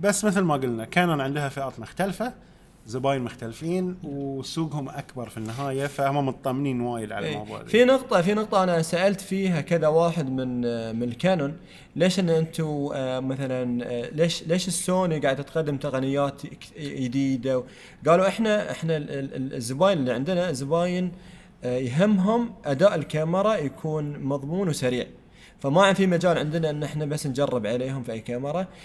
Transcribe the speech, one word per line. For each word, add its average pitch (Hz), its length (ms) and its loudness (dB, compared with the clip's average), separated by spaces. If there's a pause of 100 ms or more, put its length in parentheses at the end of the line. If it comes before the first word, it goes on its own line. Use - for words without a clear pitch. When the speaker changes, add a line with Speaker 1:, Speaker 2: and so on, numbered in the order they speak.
Speaker 1:
بس 202 240 0
مثل 202 160 2
ما 165 140 4
قلنا، 123 300 -2
كانون 170 360 2
عندها 139 280 -2
فئات 131 320 -8
مختلفة، 190 540 -6 (520)
زباين 131 360 -2
مختلفين، 165 840 -6
وسوقهم 139 840 -6
أكبر 127 400 -10
في 110 100 -12
النهاية، 135 480 -4
فهم 143 400 0
مطمنين 131 540 -2
وايد 117 320 -4
على 104 140 -6
Speaker 2:
إيه. 156 60 -4
Speaker 1:
الموضوع 107 300 -8
ده. - 60 -14
Speaker 2:
في 233 160 8
نقطة، 247 380 4
في 196 120 4
نقطة 214 280 2
أنا 175 200 4
سألت 180 380 2
فيها 190 400 0
كذا 156 260 2
واحد 160 440 4
من، 127 340 -2
آه، 117 280 -2
من 113 100 -2
الكانون، 147 540 0 (400)
ليش 185 240 4
إن 175 100 2
أنتوا، 160 640 0
آه، 131 260 -2
مثلًا، 127 640 -2
آه، 120 260 -4
ليش، 160 320 0
ليش 180 260 0
السوني 180 500 0
قاعدة 135 240 2
تقدم 147 340 -2
تقنيات 139 680 -2
ك-، - 320 -16
جديدة؟ 135 840 0 (440)
قالوا: 185 200 6
"إحنا، 208 420 0
إحنا 160 260 -2
ال-، 147 140 -4
ال-، 139 240 -6
ال-، 135 200 -6
الزباين 139 440 2
اللي 127 140 0
عندنا 175 400 0
زباين، 175 600 0 (520)
آه، 123 140 -2
يهمهم 202 720 2 (140)
أداء 151 300 4
الكاميرا 175 600 0
يكون 151 640 -4
مضمون 143 500 -2
وسريع. 127 380 0 (520)
فما 143 240 4
عن 196 120 6
في 190 120 4
مجال 175 320 4
عندنا 160 320 0
ان 147 120 -4
احنا 151 220 -4
بس 147 220 -4
نجرب 127 400 0
عليهم 127 360 -2
في 117 100 -6
اي 110 80 -6
كاميرا، 139 460 -2 (180)